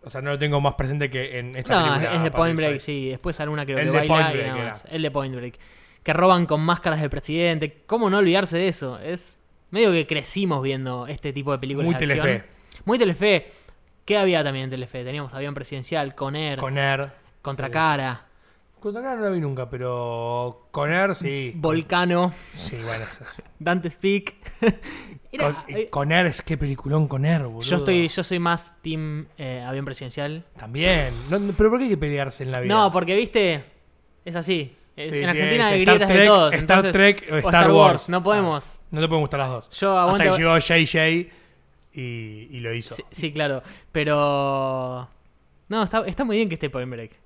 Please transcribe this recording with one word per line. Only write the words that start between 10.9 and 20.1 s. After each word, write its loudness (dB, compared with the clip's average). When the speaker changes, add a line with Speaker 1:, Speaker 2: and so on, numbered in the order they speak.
Speaker 2:
este -10
tipo -6
de -2
películas -4
Speaker 1:
Muy 2
Speaker 2:
de -2
acción. 0
Speaker 1:
Telefe. -2
Speaker 2:
Muy 2
Telefe. 2
¿Qué 0
había 2
también -4
en -6
Telefe? -10
Teníamos -10
Avión -8
Presidencial, -6
Con -6
Air, -4
Speaker 1:
Con -4
Air. 0
Speaker 2:
Contracara. -2
Speaker 1:
Sí. -20
Contracara -6
no -4
la 0
vi -2
nunca, -6
pero -6